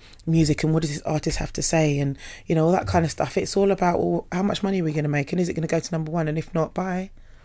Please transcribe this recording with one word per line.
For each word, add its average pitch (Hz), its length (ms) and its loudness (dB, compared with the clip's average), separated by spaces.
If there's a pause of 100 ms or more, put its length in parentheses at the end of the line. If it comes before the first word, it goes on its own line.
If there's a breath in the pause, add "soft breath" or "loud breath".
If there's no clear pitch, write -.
(260 loud breath)
music 160 380 4
and 156 100 2
what 160 80 2
does 156 100 -4
this 147 100 -8
artist 156 360 -2
have 156 140 -4
to - 100 -4
say 151 360 2
and, 139 180 0 (300 loud breath)
you 175 80 2
know, 160 120 4
all 170 60 4
that - 140 2
kind 170 180 2
of 147 60 0
stuff. - 260 -2
It's 185 200 -2
all 196 140 4
about, 180 300 2
well, 175 320 0
how 180 100 -2
much 202 200 -2
money 196 180 0
are 165 40 0
we 156 80 -2
gonna 151 160 -2
make 143 240 -2
and 175 80 0
is 175 80 0
it - 60 -4
gonna 160 120 -4
go 165 140 2
to - 120 -8
number 160 180 -4
one? 160 180 -2
And 151 100 -2
if - 160 -8
not, 156 200 0
bye. 185 360 -4 (340 soft breath)